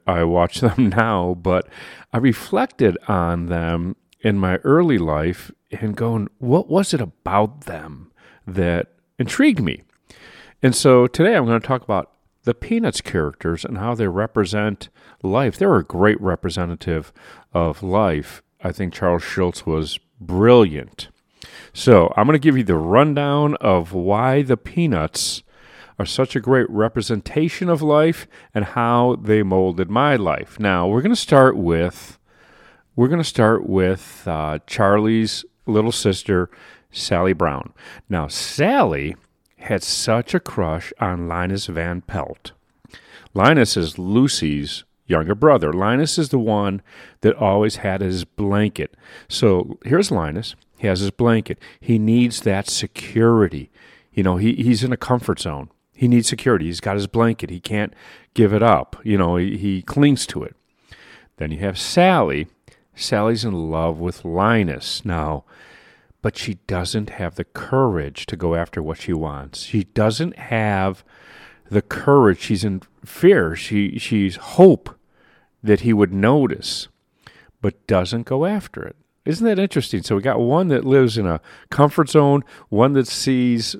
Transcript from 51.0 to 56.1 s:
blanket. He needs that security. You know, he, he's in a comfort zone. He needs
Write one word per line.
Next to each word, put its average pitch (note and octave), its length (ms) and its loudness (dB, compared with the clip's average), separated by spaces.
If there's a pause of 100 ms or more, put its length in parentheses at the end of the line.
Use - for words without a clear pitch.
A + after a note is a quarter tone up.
blanket. A2+ 480 0 (200)
He A#2 180 0
needs A#2 440 2
that G2+ 280 -2
security. G#2+ 1000 0 (400)
You G2+ 120 -2
know, F#2 140 2
he, A2 160 0
he's A2+ 300 0
in B2+ 100 -2
a A#2 40 -6
comfort A#2+ 420 -2
zone. D2 300 -10 (280)
He B2+ 100 2
needs A#2+ 200 4